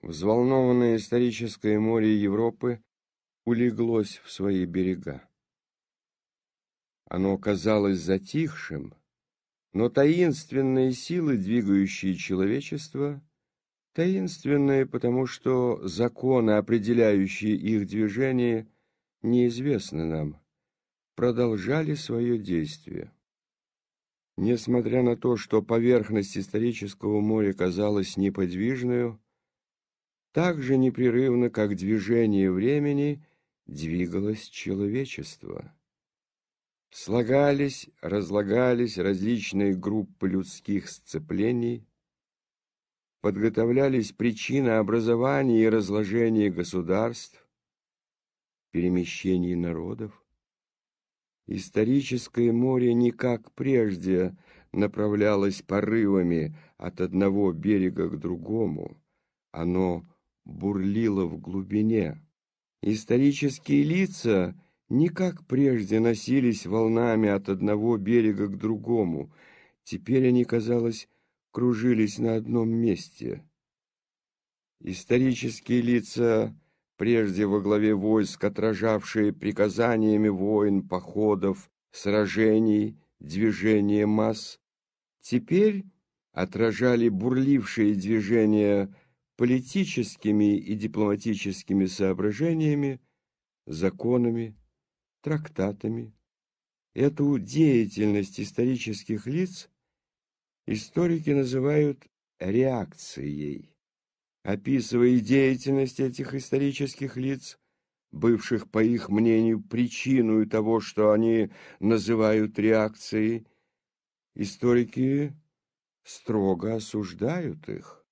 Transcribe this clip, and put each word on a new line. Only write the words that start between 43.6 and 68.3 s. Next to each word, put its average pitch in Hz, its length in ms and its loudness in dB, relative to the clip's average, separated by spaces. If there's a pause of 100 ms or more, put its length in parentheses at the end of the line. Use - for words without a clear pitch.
причины 120 580 -2
образования 117 920 2
и 110 40 6
разложения 107 800 2
государств, 92 960 -4 (1200)
перемещений 90 840 -2
народов. 87 640 -6 (1400)
Историческое 120 1000 0
море 123 420 2
не 120 160 4
как 120 440 -4
прежде 95 840 0 (340)
направлялось 104 920 0
порывами 95 920 0 (200)
от 92 240 -10
одного 95 500 2
берега 87 580 0
к 78 120 -8
другому, 87 840 -6 (480)
оно 87 580 -2 (360)
бурлило 101 800 -2
в 80 160 -6
глубине. 98 840 -2 (580)
Исторические 139 1000 0
лица 147 720 0 (340)
не 151 200 2
как 175 360 -4
прежде 123 540 0
носились 117 680 0
волнами 113 640 2
от 98 180 -2
одного 104 480 0
берега 107 500 2